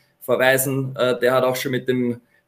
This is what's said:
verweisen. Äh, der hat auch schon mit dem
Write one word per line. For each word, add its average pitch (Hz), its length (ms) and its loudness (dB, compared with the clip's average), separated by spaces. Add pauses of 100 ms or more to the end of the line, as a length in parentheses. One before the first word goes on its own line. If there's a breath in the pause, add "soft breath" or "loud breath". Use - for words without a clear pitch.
(200 loud breath)
verweisen. 131 800 0
Äh, 123 220 0
der 123 140 2
hat 127 120 2
auch 127 100 0
schon 135 160 -6
mit 127 160 -4
dem 123 320 0 (280)